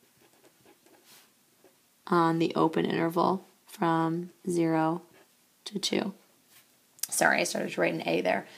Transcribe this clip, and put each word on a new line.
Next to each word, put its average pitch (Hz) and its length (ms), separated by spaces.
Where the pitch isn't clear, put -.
on 165 320
the 160 160
open 160 300
interval 170 600
from 165 640
zero 165 520
to 208 120
two. 196 360
Sorry, 156 320
I - 20
started - 280
to 180 100
write 170 140
an 170 120
A 175 140
there, 190 240